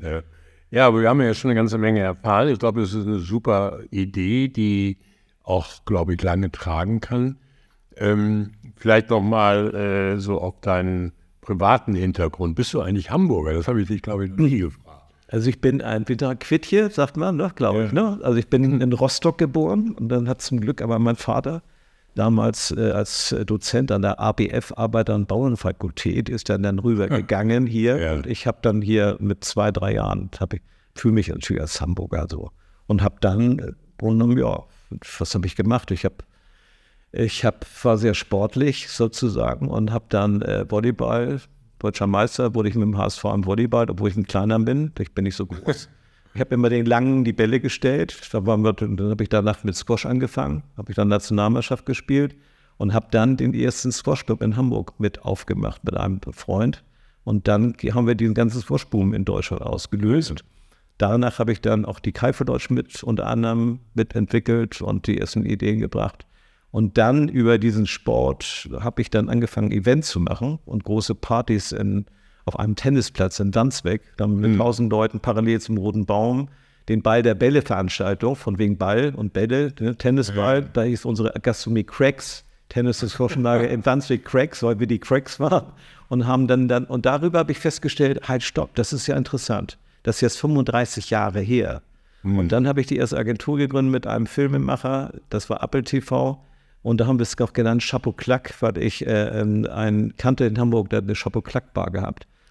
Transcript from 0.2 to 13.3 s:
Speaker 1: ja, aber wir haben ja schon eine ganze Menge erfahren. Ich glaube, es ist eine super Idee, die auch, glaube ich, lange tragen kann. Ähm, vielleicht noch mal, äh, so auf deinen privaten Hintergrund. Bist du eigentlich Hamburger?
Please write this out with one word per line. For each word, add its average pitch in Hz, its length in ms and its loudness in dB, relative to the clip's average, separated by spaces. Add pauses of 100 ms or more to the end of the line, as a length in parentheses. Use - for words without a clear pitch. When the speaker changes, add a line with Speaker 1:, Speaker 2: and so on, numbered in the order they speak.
Speaker 1:
ja, 127 160 6
aber 113 140 4
wir 113 80 6
haben 139 120 4
ja 117 120 4
schon 127 180 0
eine 113 80 4
ganze 113 180 2
Menge 110 220 2
erfahren. 101 480 2
Ich 120 120 2
glaube, 113 220 0
es 95 120 -2
ist 107 120 -2
eine 104 140 0
super 98 600 0 (120)
Idee, 98 560 -2
die 101 520 0 (440)
auch, 90 400 -4
glaube 90 300 0
ich, 85 100 -4
lange 92 260 0
tragen 90 520 -4
kann. 123 340 -2 (600)
Ähm, 104 540 0 (260)
vielleicht 110 320 4
noch 110 120 4
mal, 104 540 2
äh, 98 460 0
so 98 180 -2
auf 90 220 -8
deinen 90 500 0 (300)
privaten 104 520 2
Hintergrund. 90 640 0
Bist - 180 -2
du 151 60 -2
eigentlich 95 320 -2
Hamburger? 120 420 2